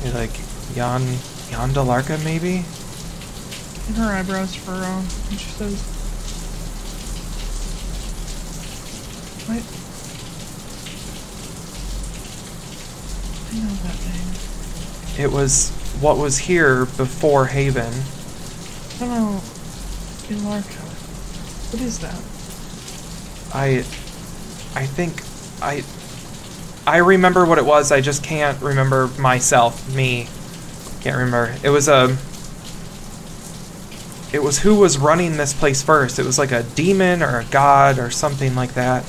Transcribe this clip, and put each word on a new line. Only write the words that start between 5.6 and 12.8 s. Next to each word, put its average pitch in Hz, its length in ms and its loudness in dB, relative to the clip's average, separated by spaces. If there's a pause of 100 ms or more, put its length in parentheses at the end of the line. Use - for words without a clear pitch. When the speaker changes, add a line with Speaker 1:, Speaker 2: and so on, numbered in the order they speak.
Speaker 2:
"What?" 226 160 -4 (4000)